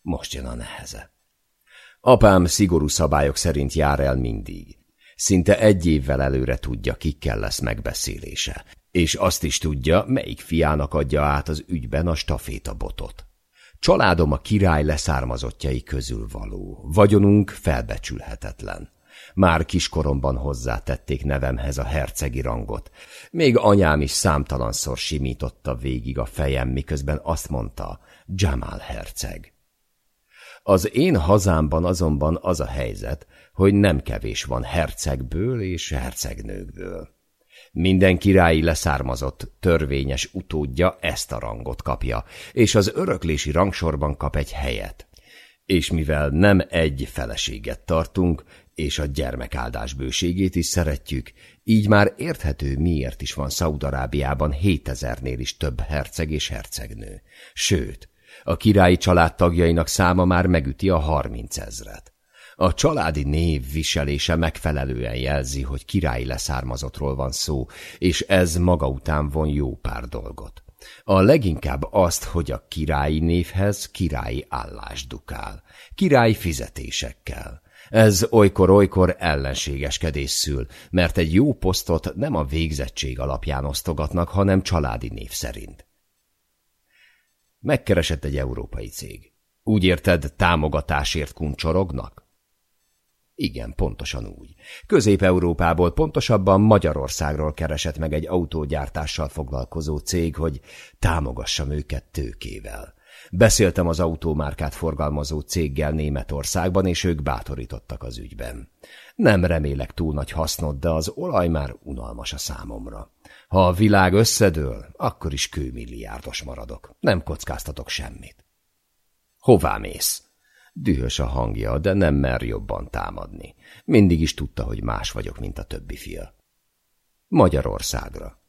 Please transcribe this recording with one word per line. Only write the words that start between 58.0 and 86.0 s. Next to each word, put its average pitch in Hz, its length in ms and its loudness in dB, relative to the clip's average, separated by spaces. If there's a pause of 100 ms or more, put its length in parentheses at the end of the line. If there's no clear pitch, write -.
a 85 140 0
királyi 92 400 8
család 87 380 4
tagjainak 85 520 4
száma 90 380 2
már 90 220 4
megüti 85 440 0
a 85 80 4
harmincezret. 57 1120 -6 (420)
A 87 200 2
családi 82 480 0
név 71 500 0
viselése 76 640 -2
megfelelően 67 800 -2
jelzi, 67 460 -2
hogy 65 220 -6
királyi 62 400 -2
leszármazottról 64 920 -6
van 65 180 -4
szó, 67 340 -4 (320)
és 87 220 2
ez 90 360 2
maga 87 320 2
után 73 400 -2
von 78 200 -2
jó 71 280 -2
pár - 280 -8
dolgot. - 580 -12 (420)
A 95 160 4
leginkább 92 720 4
azt, 90 340 2
hogy 80 260 -2
a - 180 -8
királyi 76 520 0
névhez 87 720 0
királyi 67 580 -4
állást 60 600 -10
dukál, - 540 -14 (320)
királyi 127 400 4
fizetésekkel. - 1300 -8 (260)
Ez 107 420 6
olykor-olykor 95 880 6
ellenségeskedés 71 1120 -2
szül, 67 360 -4 (240)
mert 87 280 2
egy 82 160 2
jó 135 200 6
posztot 90 600 -2
nem 131 200 -4
a 78 100 0
végzettség 69 760 -4
alapján 67 440 -4
osztogatnak, 76 640 -4
hanem 95 340 2
családi 62 460 -2
név 52 220 -12
szerint. - 560 -12 (1700)